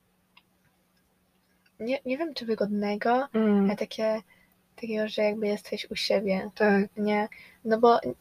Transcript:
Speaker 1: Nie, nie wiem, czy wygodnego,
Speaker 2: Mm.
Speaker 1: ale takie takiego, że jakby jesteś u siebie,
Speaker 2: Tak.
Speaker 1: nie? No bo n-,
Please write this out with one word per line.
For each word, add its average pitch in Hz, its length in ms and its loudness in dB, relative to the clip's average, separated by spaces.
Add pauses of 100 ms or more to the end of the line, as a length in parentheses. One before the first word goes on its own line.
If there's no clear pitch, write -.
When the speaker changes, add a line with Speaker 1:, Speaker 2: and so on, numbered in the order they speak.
(1800)
Speaker 1:
Nie, 247 260 -2
nie 254 120 -2
wiem, 320 160 -4
czy 233 120 -10
wygodnego, 208 880 0
Speaker 2:
Mm. 208 320 4
Speaker 1:
ale 202 100 0
takie 220 460 -4 (640)
takiego, 214 200 -2
że 208 140 -4
jakby 208 260 0
jesteś 208 440 -6
u 214 40 -8
siebie, 202 600 0
Speaker 2:
Tak. 202 300 4 (120)
Speaker 1:
nie? 208 300 0 (380)
No 220 140 2
bo 233 240 6
n-, 123 180 -6